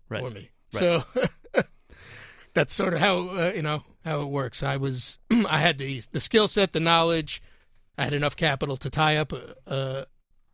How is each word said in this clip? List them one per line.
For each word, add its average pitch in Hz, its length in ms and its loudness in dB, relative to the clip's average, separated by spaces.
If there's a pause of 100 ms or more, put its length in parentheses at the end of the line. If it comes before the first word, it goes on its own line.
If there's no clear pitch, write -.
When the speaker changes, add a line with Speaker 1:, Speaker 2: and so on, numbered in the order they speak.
Speaker 1:
Right. 110 140 -6
Speaker 2:
for 127 80 -8
me. 104 200 -16 (220)
Speaker 1:
Right. - 80 -2
Speaker 2:
So 175 240 4 (100)
<laughs> - 480 0 (920)
that's 156 200 2
sort 190 200 0
of 151 60 -2
how, 180 280 2
uh, 185 260 -2
you 175 80 -4
know, 151 220 -4 (200)
how 151 180 -4
it 143 40 -6
works. 139 360 -4
I 139 140 -2
was, 135 480 -4
<clears throat> - 60 -4
I 190 300 4
had 156 180 2
the, 135 240 -8 (100)
the - 80 -2
skill 214 280 4
set, 196 240 2
the 156 80 0
knowledge. 165 640 2 (540)
I 139 80 -2
had 135 100 -2
enough 147 220 -2
capital 143 420 -2
to 135 120 -6
tie 156 260 2
up 151 160 -2
a, 127 220 -12 (120)
a, 135 400 -4 (480)